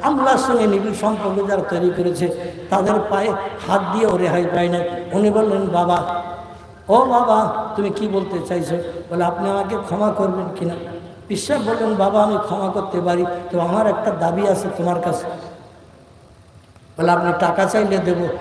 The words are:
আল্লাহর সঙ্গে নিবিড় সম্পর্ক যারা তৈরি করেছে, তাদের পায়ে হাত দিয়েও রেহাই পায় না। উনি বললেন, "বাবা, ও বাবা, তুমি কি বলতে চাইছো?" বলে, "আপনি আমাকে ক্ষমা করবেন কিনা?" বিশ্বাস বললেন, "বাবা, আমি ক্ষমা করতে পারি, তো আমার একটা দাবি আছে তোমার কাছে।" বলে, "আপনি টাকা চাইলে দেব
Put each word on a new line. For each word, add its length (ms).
আল্লাহর 340
সঙ্গে 300
নিবিড় 260
সম্পর্ক 560
যারা 120
তৈরি 280
করেছে, 640
তাদের 240
পায়ে 200
হাত 140
দিয়েও 240
রেহাই 280
পায় 220
না। 120
উনি 160
বললেন, 380
"বাবা, 560
ও 160
বাবা, 500
তুমি 140
কি 180
বলতে 400
চাইছো?" 280
বলে, 120
"আপনি 260
আমাকে 260
ক্ষমা 240
করবেন 360
কিনা?" 180
বিশ্বাস 340
বললেন, 340
"বাবা, 280
আমি 200
ক্ষমা 280
করতে 300
পারি, 240
তো 80
আমার 280
একটা 240
দাবি 360
আছে 200
তোমার 240
কাছে।" 240
বলে, 140
"আপনি 280
টাকা 260
চাইলে 320
দেব 300